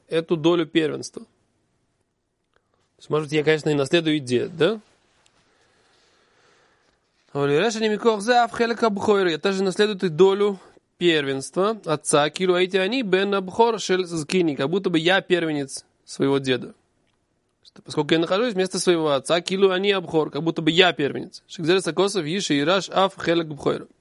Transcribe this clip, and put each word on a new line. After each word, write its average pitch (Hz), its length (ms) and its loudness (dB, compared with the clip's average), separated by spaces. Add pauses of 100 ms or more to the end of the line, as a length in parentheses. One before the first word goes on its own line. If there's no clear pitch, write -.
эту 165 280 -2
долю 165 300 2
первенства. 147 560 -4
То - 60 -20 (1700)
есть, - 100 -20
может 151 200 -2
быть, 135 40 -8
я, 151 100 0
конечно, 156 280 0
и 151 40 2
наследую 156 420 0
и 156 40 -2
дед, 120 380 -2
да? 208 200 2 (2500)
Я 143 380 0 (1700)
также 190 260 -2
наследую 208 340 0
и 190 120 -2
долю 196 480 4 (400)
первенства 170 880 0
отца. 151 420 2
Килу 180 260 0
аити 185 220 0
ани 202 260 0
бен 196 320 0
абхор 196 460 0
шель 185 240 0
зкини. 165 520 -2
Как 139 120 -2
будто 190 220 -2
бы 170 80 0
я 175 240 2
первенец 160 640 -2 (180)
своего 139 340 0
деда. 127 360 -2 (880)
Что, - 200 -20
поскольку 151 320 -2
я 160 40 2
нахожусь 190 360 -2
вместо 185 260 -2
своего 165 300 2
отца, 143 320 0
килу 190 280 2
ани 190 220 0
абхор, 165 380 -2
как 143 120 -6
будто 165 180 -2
бы 160 120 2
я 175 200 4
первенец. 131 540 -6
Шекзер 180 360 0
сакосов 180 420 -2
иши 156 340 -2
ираш 175 320 0
аф 185 320 0
хелек 170 240 0
бхойра. 147 400 -4 (140)